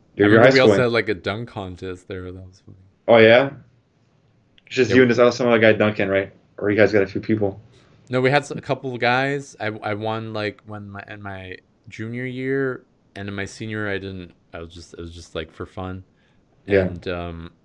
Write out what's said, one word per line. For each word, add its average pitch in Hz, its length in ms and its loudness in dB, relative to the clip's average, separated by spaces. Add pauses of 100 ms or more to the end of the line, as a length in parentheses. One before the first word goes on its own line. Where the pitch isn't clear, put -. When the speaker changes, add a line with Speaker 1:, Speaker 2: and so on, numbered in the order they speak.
(160)
Speaker 1:
your, 104 140 4
your - 0 -
Speaker 2:
remember 110 100 8
Speaker 1:
high 120 60 8
Speaker 2:
we 135 80 8
Speaker 1:
school 135 80 6
Speaker 2:
also 113 100 8
Speaker 1:
win. 101 100 4
Speaker 2:
had, 120 100 0
like, 110 180 0
a 104 40 -2
dunk 101 360 -6
contest 92 580 -12
there. 92 240 -12
That 92 160 -18
was - 180 -20
funny. - 120 -20 (300)
Speaker 1:
Oh, 117 100 8
yeah? 120 340 6 (1120)
It's - 100 -14
just 123 140 2
Speaker 2:
Yeah. 101 60 2
Speaker 1:
you 131 80 8
and 120 80 4
this 117 80 2
other, 120 120 6
some 123 140 -2
other 117 140 4
guy, 110 140 6
Duncan, 107 360 0
right? 98 240 -2 (240)
Or 101 140 -2
you 101 60 0
guys 101 140 4
got 104 120 2
a - 20 -2
few 98 160 -6
people? 104 400 -4 (480)
Speaker 2:
No, 127 120 -2
we 131 100 2
had 143 100 2
s-, - 80 -10
a 135 100 -10
couple 135 360 -6
of 117 40 -10
guys. 135 600 -2
I, 107 80 -6
I 107 260 -6
won, 110 400 -6
like, 104 320 -8
when 104 240 -16
my, 101 180 -14
in 104 140 -18
my 95 360 -14 (320)
junior 117 360 -10
year, 131 600 -4 (300)
and 101 120 -10
in 101 80 -8
my 98 100 -6
senior, 107 420 -8
I 98 120 -4
didn't. 95 320 -12 (200)
I 87 100 -14
was 85 120 -16
just, 85 220 -20
it - 40 -14
was 85 140 -14
just, 85 220 -18
like, 82 160 -10
for 90 160 -14
fun. 92 380 -12 (600)
Speaker 1:
Yeah. 98 220 2
Speaker 2:
And, 87 200 -12
um, 87 440 -8 (140)